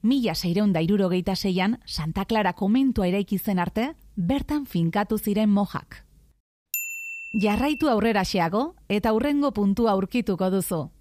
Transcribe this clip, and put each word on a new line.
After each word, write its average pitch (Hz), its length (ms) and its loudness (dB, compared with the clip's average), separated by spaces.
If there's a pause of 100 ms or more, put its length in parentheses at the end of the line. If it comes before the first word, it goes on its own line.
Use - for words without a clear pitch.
Mila 240 320 2
seiehun 190 400 2
eta 160 100 2
hirurogeita 185 500 2
seian, 190 520 0
Santa 165 400 -6
Clara 208 260 0
komentua 220 560 2
eraiki 196 300 0
zen 190 200 -2
arte, 214 360 -2 (220)
bertan 277 500 -2
finkatu 190 500 0
ziren 208 320 0
mojak. - 560 -2 (1300)
Jarraitu 220 560 0
aurreraxeago 208 880 0 (120)
eta 214 280 0
hurrengo 285 420 0
puntua 208 400 2
aurkituko 190 540 0
duzu. 180 400 -2 (100)